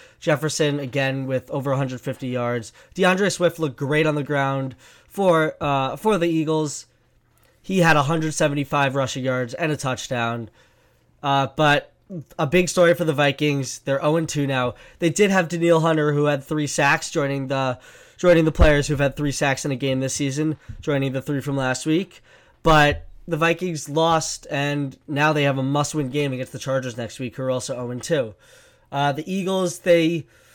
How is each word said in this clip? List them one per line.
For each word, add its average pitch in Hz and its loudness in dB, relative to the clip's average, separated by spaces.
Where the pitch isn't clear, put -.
Jefferson, 147 0
again, 135 -2
with 131 -4
over 139 -4
a 131 0
hundred 131 -4
fifty 131 -8
yards. 120 -4
DeAndre 185 2
Swift 170 0
looked 151 -4
great 151 0
on 147 2
the 147 -2
ground 135 -2
for, 165 2
uh, 139 0
for 208 0
the 170 0
Eagles. 156 -2
He 190 0
had 165 6
a 143 4
hundred 160 -2
seventy-five 143 0
rushing 131 -2
yards 127 -2
and 165 -2
a 143 -2
touchdown. 117 -4
Uh, 139 2
but 147 2
a 160 0
big 175 2
story 175 6
for 175 -2
the 160 2
Vikings. 143 0
They're 139 -2
oh 151 2
and 160 -2
two 143 -2
now. 127 -2
They 170 2
did 196 2
have 180 2
Danielle 170 4
Hunter, 156 2
who 147 2
had 147 0
three 151 -4
sacks, 147 0
joining 139 -2
the, 131 -2
joining 165 6
the 160 2
players 147 4
who've 143 -2
had 139 0
three 147 -2
sacks 135 -2
in 147 -2
a 135 -4
game 131 -2
this 131 -4
season, 147 -2
joining 139 -2
the 131 -4
three 143 -4
from 139 -4
last 127 -2
week. 165 -2
But 151 4
the 170 -2
Vikings 165 -2
lost, 160 0
and 143 -4
now 151 2
they 151 0
have 139 2
a 135 -2
must-win 143 -2
game 143 -2
against 127 -8
the - -12
Chargers 127 -4
next 117 -10
week, 127 -8
who 131 -8
are 131 -2
also 127 -4
oh 123 -8
and 123 -8
two. 127 -2
Uh, 143 0
the 156 -8
Eagles, 185 -2
they, 170 2